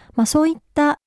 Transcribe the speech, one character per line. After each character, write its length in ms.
ま 100
あ、 20
そ 160
う 80
い 40
っ 20
た 340